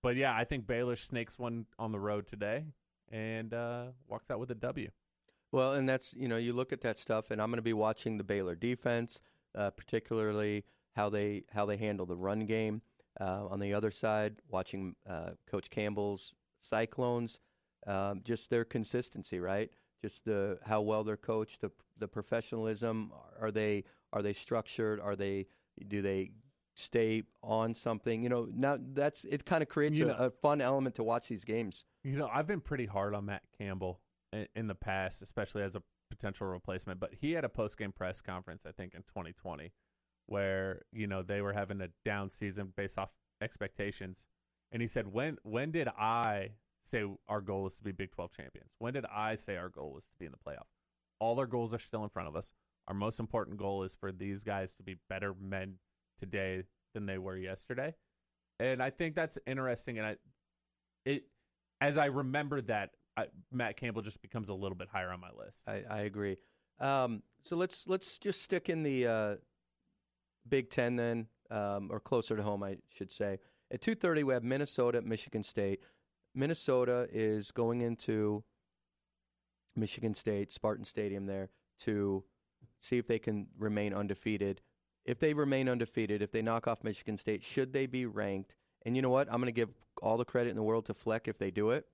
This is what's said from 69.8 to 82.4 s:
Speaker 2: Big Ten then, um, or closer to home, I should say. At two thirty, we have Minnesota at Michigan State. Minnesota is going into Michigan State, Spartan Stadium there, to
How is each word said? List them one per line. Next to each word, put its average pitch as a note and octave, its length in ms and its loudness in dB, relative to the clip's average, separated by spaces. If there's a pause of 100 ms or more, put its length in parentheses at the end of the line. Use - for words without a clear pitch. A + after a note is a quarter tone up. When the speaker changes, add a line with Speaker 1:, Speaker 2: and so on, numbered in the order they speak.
Speaker 2:
Big C3 220 4
Ten B2 260 2
then, A#2 320 2 (240)
um, G2+ 400 -2
or G#2 80 -2
closer A2+ 360 2
to G#2+ 60 0
home, G2+ 220 0
I G2 140 -4 (120)
should - 220 -10
say. G2+ 280 -2 (320)
At - 100 -6
two A3+ 120 2
thirty, E3+ 300 4
we C3+ 100 4
have A#2+ 100 2
Minnesota B2 540 2
at A2+ 80 0
Michigan A2 380 -2
State. G2 380 0 (520)
Minnesota B2+ 800 4
is G#2+ 400 2
going A#2+ 300 2
into G#2+ 640 2 (1300)
Michigan A2 400 -2
State, G2+ 360 -2
Spartan G#2+ 340 -2
Stadium G2 400 -2
there, G2 240 -4 (320)
to G2+ 420 2 (580)